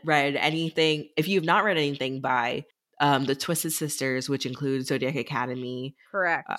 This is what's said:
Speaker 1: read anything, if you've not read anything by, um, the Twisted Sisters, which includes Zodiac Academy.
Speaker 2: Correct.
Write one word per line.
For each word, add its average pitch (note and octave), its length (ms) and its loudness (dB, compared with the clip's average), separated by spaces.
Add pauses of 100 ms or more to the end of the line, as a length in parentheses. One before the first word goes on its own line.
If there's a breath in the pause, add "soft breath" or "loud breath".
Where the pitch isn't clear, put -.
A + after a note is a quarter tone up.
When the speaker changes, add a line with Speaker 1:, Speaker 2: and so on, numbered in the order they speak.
Speaker 1:
read C#3+ 320 2
anything, D#3 800 0
if D#3 100 2
you've F#3+ 160 2
not F3+ 220 4
read F#3+ 120 2
anything C3+ 440 -2
by, C3 440 0 (360)
um, C#3 240 4
the C#3 100 2
Twisted D#3+ 380 -2
Sisters, C3+ 560 -2
which C3+ 160 -2
includes C3 420 -2
Zodiac C3+ 280 0
Academy. B2+ 800 -4 (140)
Speaker 2:
Correct. E3+ 500 0